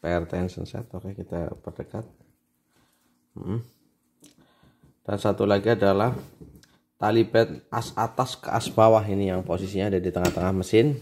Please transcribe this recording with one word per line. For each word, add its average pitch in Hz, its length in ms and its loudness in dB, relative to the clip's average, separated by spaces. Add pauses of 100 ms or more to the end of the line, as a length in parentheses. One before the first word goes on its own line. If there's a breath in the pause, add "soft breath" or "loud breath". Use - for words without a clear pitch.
pair 85 240 -2
tension 90 400 -6
set. - 320 -12
Oke, 95 160 -12
kita 87 480 -8
perdekat. - 480 -12 (1300)
Hmm. 95 240 -8 (1400 soft breath)
Dan 101 160 -4
satu 101 240 0
lagi 101 320 2
adalah 101 400 2 (800 soft breath)
tali 110 320 2
bed - 400 0
as - 320 -6
atas 123 400 -2
ke - 80 -14
as - 240 -2
bawah, 110 320 8
ini 98 240 0
yang 92 160 -2
posisinya 95 480 -2
ada 92 80 2
di 90 80 -2
tengah-tengah 90 480 0
mesin. 113 460 4